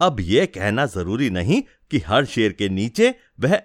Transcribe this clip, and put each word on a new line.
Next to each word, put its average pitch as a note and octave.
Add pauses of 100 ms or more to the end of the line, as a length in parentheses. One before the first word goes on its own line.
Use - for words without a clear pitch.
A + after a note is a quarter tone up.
अब D#3+
यह G#2
कहना G#2
जरूरी G#2
नहीं G2+ (280)
कि C#3+
हर G#2+
शेर A2
के G2+
नीचे A#2 (260)
वह D#3